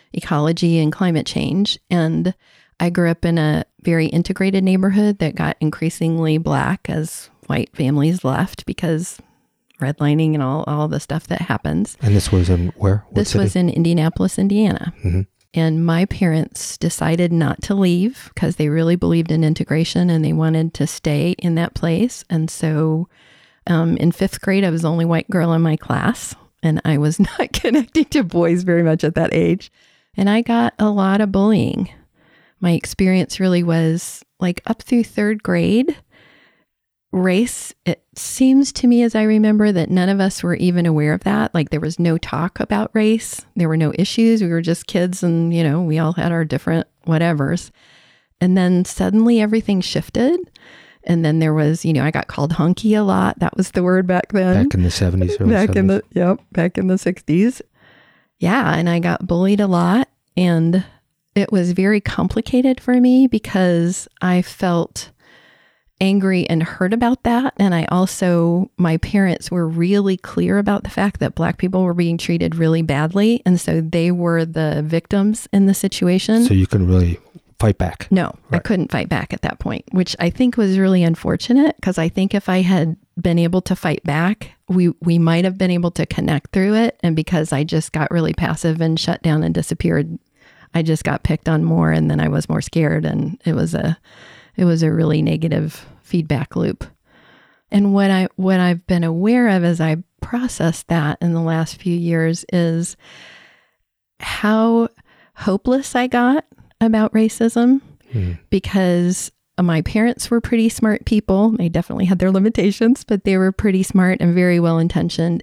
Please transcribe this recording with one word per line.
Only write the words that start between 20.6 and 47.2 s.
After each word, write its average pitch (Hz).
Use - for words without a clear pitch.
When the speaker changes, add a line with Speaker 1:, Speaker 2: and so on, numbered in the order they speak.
Speaker 1:
to 143
stay 156
in 170
that 170
place. 180
And 160
so, 156
um, 165
in 170
fifth -
grade, 196
I 175
was 165
the 160
only 165
white 165
girl 170
in 165
my 156
class, -
and 160
I 151
was 151
<laughs> -
not -
connecting 294
to 285
boys 170
very 170
much 165
at 170
that -
age. 170
And 196
I 220
got 233
a 214
lot 196
of 196
bullying. 196
My 175
experience 185
really 185
was, 165
like, 180
up -
through 240
third 214
grade, 202
race, 185
it -
seems 262
to -
me, 240
as 233
I 220
remember, 214
that 170
none 180
of 196
us 190
were 175
even 175
aware 151
of 180
that. 202
Like, 160
there 156
was 170
no 170
talk -
about 208
race. 220
There 170
were 160
no 156
issues. 226
We 175
were 170
just 170
kids 180
and, 170
you 170
know, 151
we 156
all 160
had 170
our 165
different 165
whatevers. 165